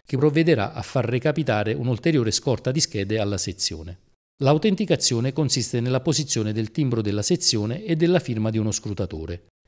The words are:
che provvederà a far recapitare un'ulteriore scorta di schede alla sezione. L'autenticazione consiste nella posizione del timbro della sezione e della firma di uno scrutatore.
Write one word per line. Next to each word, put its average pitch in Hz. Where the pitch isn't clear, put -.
che 139
provvederà 147
a -
far 123
recapitare 123
un'ulteriore 123
scorta 127
di 147
schede 104
alla 101
sezione. 87
L'autenticazione 151
consiste 127
nella 127
posizione 127
del 110
timbro 123
della 104
sezione 123
e 170
della 170
firma 110
di 110
uno 107
scrutatore. 87